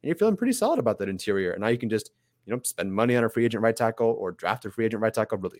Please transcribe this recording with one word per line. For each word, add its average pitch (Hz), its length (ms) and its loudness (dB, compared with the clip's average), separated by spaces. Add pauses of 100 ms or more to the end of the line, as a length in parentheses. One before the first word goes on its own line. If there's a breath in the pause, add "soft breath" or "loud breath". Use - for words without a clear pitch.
And 127 60 -10
you're 165 80 0
feeling 208 220 2
pretty 240 160 2
solid 269 260 0
about 110 200 0
that 98 100 -4
interior. 95 420 -2
And 92 100 -6
now 104 60 0
you 120 100 4
can 120 120 -4
just 107 220 -2 (340)
you 104 100 -8
know, 123 80 -4
spend 95 300 -4
money 120 220 4
on 117 80 4
a 113 60 2
free 120 160 0
agent 113 180 0
right 113 120 4
tackle 117 440 2
or 95 120 -4
draft 90 340 -4
a 98 60 -10
free 113 140 -2
agent 110 160 -2
right 110 120 2
tackle 110 240 -2
really 92 220 -8